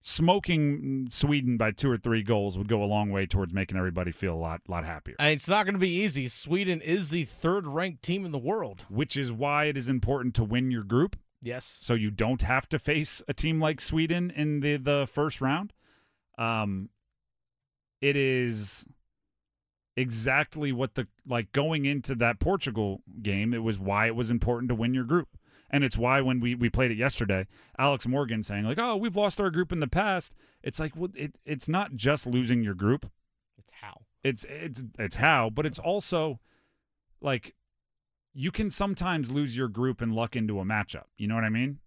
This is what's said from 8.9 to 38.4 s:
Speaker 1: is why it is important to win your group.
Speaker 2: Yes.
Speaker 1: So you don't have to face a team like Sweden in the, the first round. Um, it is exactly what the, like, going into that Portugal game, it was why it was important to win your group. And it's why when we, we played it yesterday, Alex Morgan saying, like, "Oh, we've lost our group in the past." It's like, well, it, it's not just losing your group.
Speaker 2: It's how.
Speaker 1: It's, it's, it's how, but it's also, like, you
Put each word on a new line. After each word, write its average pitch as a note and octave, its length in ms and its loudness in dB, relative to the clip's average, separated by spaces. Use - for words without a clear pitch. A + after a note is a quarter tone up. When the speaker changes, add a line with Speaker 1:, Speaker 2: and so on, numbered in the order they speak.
Speaker 1:
is C3+ 140 -2
why C#3+ 340 0
it D3 100 0
is B2+ 140 -4
important B2+ 460 0
to A#2 80 2
win B2 280 0
your A#2 120 -2
group. B2 340 2
Speaker 2:
Yes. B2 240 -8
Speaker 1:
So - 300 -2
you G#2+ 160 0
don't A2+ 300 0
have C3 280 2
to D#3 100 0
face D3+ 480 -2
a C#3+ 60 -4
team D#3+ 260 2
like D#3 220 2
Sweden E3+ 500 0
in D3+ 300 0
the, D3 160 2
the C#3 300 0
first D3 340 -2
round. D3+ 320 0
Um, A2 520 -2
it C#3 140 2
is B2 720 0
exactly C3 760 0
what B2+ 240 -2
the, B2 120 -4
like, A#2+ 240 -2
going D3 340 0
into C#3 300 -2
that A#2 240 2
Portugal A2 640 0
game, G#2 320 0
it A#2 100 -2
was A2+ 140 0
why G2 300 2
it A2+ 80 -2
was A#2 160 0
important A#2+ 380 0
to B2 60 2
win A#2 180 0
your B2+ 100 0
group. D3+ 340 0
And C#3+ 120 4
it's B2+ 140 0
why B2 240 4
when B2+ 180 2
we, A#2+ 160 0
we A#2+ 120 2
played B2 220 4
it A2 80 0
yesterday, G#2 480 0
Alex C3+ 300 2
Morgan B2 340 0
saying, G2+ 240 -2
like, C3 140 0
"Oh, A#3 160 0
we've G3+ 200 -2
lost G#3 240 2
our G3 120 2
group E3+ 200 0
in F3 100 -2
the C#3+ 60 0
past." F#3 460 0
It's - 160 -4
like, D#3 160 -4
well, F3+ 180 -6
it, C#3+ 320 -8
it's C#3+ 240 -4
not F#3 260 -2
just C3+ 300 2
losing B2 380 2
your G#2 100 -2
group. G2+ 380 2
Speaker 2:
It's - 180 -20
how. - 280 -20
Speaker 1:
It's, C3 220 -2
it's, C#3+ 380 -10
it's G2+ 200 -4
how, B2 340 4
but C3+ 160 -2
it's C3+ 100 -4
also, D#3+ 600 0
like, C3+ 320 -4
you C#3 160 -4